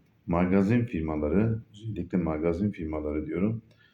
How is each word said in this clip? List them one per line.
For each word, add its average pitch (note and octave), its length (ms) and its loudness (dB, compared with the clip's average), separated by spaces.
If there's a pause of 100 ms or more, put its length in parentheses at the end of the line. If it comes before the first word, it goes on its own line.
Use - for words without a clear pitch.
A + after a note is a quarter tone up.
(280)
magazin F#2+ 580 4
firmaları, D#2+ 760 0 (120)
özellikle F#2+ 460 -6
magazin E2 540 0
firmaları D#2 540 -4
diyorum. A2+ 360 -2 (320)